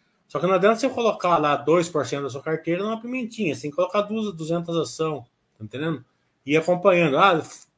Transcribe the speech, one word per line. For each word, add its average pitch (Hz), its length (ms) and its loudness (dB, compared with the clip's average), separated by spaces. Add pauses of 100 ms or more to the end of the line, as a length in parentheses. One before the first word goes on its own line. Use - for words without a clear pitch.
(280)
Só - 120 -4
que 160 80 0
não 190 80 4
adianta 208 240 4
você 262 100 0
colocar 185 480 0
lá 147 180 2
dois 165 320 2
por 143 180 -2
cento 143 180 -6
da 139 60 -4
sua 135 120 -10
carteira 165 420 -2
numa 220 180 -6
pimentinha, 233 540 -4
você - 80 -12
tem 151 60 -6
que 143 80 -14
colocar 185 240 0
duas, 208 340 -4
duzentas 165 400 -4
ação, 156 500 -4 (320)
tá 110 60 -16
entendendo? 139 400 -6 (420)
E 139 80 -2
ir 156 40 8
acompanhando, 175 600 4
"Ah, 175 240 4 (360)